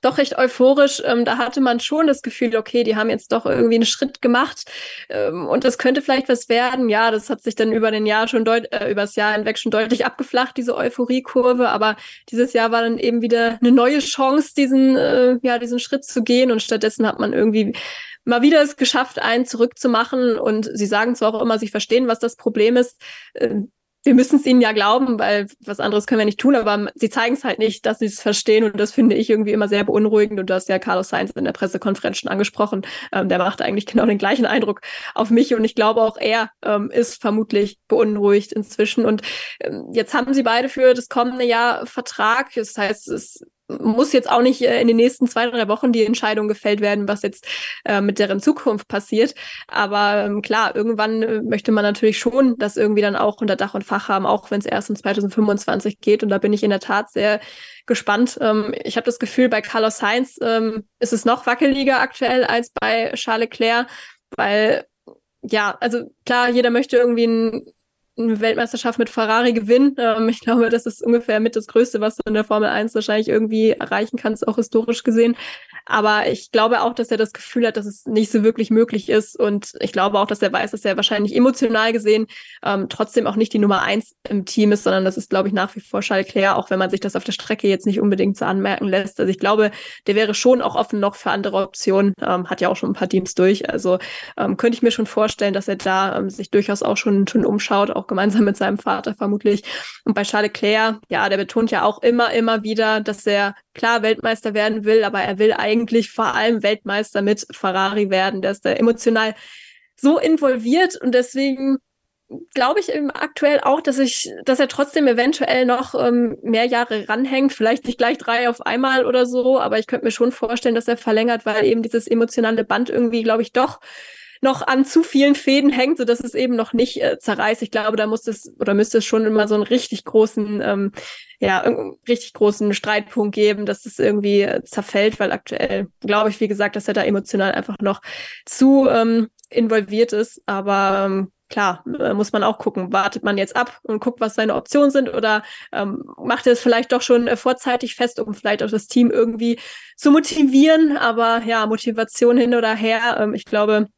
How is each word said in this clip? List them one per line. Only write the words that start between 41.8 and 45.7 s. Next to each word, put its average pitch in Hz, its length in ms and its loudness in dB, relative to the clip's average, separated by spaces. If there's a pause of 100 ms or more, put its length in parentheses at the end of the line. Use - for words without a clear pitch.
Vertrag, 240 680 -2
das 220 240 -6
heißt, - 300 -4
es - 360 -8 (240)
muss 233 460 0
jetzt 247 160 2
auch 240 120 4
nicht, 254 200 2
äh, 233 180 2
in 233 80 4
den 233 100 6
nächsten 247 300 4
zwei, 233 220 -2
drei 233 180 -4
Wochen 226 240 0